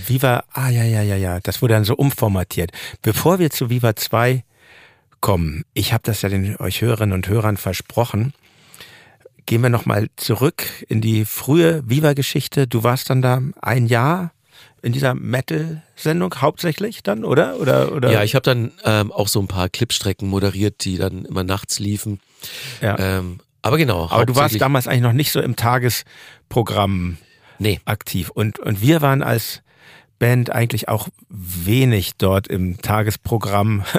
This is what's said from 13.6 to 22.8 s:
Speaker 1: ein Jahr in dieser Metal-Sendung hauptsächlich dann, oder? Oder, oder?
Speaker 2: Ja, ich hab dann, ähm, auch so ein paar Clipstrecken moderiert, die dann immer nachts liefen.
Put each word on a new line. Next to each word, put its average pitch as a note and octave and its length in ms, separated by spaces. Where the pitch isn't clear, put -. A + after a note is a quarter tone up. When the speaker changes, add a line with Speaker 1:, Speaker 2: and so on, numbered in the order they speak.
Speaker 1:
ein A#2+ 240
Jahr D3 460
in A#2+ 100
dieser C3 220
Metal-Sendung D#3 1300
hauptsächlich F3 600
dann, A3 220
oder? B3+ 340
Oder, C3 340
oder? B2 200
Speaker 2:
Ja, G#2+ 100
ich G#2+ 120
hab C3+ 80
dann, A#2+ 300
ähm, G#2+ 260
auch G2+ 180
so G#2+ 120
ein F#2+ 80
paar F#2 200
Clipstrecken - 600
moderiert, G2 560
die F#2 140
dann F#2 260
immer F#2 200
nachts F#2+ 340
liefen. G2+ 420